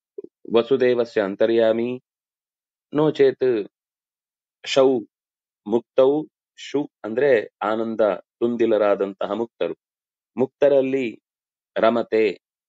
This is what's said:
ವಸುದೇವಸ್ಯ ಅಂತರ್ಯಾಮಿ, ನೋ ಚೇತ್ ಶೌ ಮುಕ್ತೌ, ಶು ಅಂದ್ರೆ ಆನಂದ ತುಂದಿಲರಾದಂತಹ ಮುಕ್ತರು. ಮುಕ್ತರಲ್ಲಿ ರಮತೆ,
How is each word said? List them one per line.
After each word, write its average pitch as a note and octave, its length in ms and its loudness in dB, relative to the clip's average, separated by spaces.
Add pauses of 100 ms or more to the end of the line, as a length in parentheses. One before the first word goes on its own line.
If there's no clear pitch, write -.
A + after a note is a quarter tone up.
(560)
ವಸುದೇವಸ್ಯ A#2+ 680 0
ಅಂತರ್ಯಾಮಿ, A2+ 800 0 (920)
ನೋ D3+ 180 2
ಚೇತ್ B2+ 560 0 (960)
ಶೌ C3 340 2 (680)
ಮುಕ್ತೌ, C3 560 2 (320)
ಶು - 360 -8 (120)
ಅಂದ್ರೆ A#2 460 0 (120)
ಆನಂದ A2 400 -4 (380)
ತುಂದಿಲರಾದಂತಹ G#2 920 0
ಮುಕ್ತರು. G2 440 -6 (600)
ಮುಕ್ತರಲ್ಲಿ C3+ 840 0 (580)
ರಮತೆ, A2 640 0 (300)